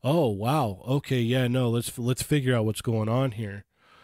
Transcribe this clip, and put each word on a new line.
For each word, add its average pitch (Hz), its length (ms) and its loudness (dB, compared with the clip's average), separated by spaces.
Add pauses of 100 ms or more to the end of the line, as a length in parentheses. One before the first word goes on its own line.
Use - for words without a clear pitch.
"Oh, 147 260 2
wow. 110 580 0
Okay, 131 340 0
yeah, 123 260 2
no, 123 240 2
let's, 117 280 -2
let's 123 240 0
figure 131 320 2
out 113 100 2
what's 110 180 -2
going 110 260 0
on 127 240 0
here." 104 320 -10 (400)